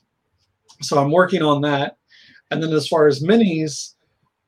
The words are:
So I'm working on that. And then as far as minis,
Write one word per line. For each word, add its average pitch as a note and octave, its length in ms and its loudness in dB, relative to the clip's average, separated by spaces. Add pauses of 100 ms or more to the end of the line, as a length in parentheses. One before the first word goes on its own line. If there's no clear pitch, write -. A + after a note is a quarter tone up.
(800)
So D3+ 160 -2
I'm C#3+ 140 0
working F3+ 300 2
on D3 200 0
that. C#3+ 360 -4 (540)
And D#3 120 -4
then D#3+ 80 -4
as D3+ 160 -2
far D#3 200 4
as C3+ 140 0
minis, E3 720 0 (520)